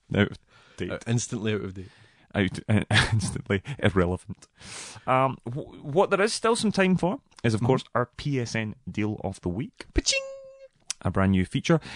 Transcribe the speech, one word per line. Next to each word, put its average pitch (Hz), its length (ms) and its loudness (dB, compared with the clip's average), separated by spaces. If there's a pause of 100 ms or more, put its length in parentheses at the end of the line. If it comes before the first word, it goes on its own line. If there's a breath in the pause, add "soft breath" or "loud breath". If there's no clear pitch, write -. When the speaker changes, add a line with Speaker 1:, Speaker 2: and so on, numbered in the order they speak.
(140)
Speaker 1:
out 101 160 4
of - 80 -16 (380 soft breath)
date. 90 160 -6
Speaker 2:
Uh, 87 60 -6 (100)
instantly 110 460 -2
out 98 80 -2
of 92 120 -8
date. 95 140 -14 (460 soft breath)
Speaker 1:
Out, 95 340 -2
<laughs> 107 440 2
instantly 101 500 -2 (180)
irrelevant. 90 680 0 (600 loud breath)
Um, 131 380 2
wh-, 139 400 -10
what 165 260 2
there 180 100 2
is 220 120 2
still 233 240 2
some 214 160 0
time 190 240 4
for 190 220 0 (240)
is, 117 120 2
of 104 60 0
Speaker 2:
Mm-hmm. 120 60 -2
Speaker 1:
course, 127 180 4 (100)
our 120 120 2 (100)
P 139 220 -2
S 117 160 -4
N 107 220 -4 (140)
Deal 104 340 -2
of 95 160 -6
the 90 80 -4
Week. 113 460 -8
Speaker 2:
Paching! - 260 2 (840)
Speaker 1:
A - 100 -2
brand 95 180 4
new 92 160 4
feature, 160 340 0 (160 loud breath)